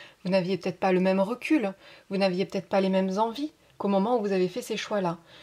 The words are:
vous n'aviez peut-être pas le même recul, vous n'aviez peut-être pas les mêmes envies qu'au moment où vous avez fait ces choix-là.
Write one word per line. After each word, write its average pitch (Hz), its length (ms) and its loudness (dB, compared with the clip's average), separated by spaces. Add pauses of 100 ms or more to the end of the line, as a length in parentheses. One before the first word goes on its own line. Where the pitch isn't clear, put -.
(240)
vous 180 60 -2
n'aviez 185 260 2
peut-être 180 240 -6
pas 196 100 2
le 180 100 4
même 190 200 2
recul, 220 540 0 (340)
vous 196 80 -6
n'aviez 190 300 0
peut-être 196 200 -6
pas 196 140 2
les 190 80 2
mêmes 190 300 0
envies 233 340 -2 (240)
qu'au 208 120 -2
moment 202 280 2
où 220 40 0
vous 202 120 -2
avez 185 160 2
fait 226 140 -6
ces 214 160 -6
choix-là. 180 400 -2 (240)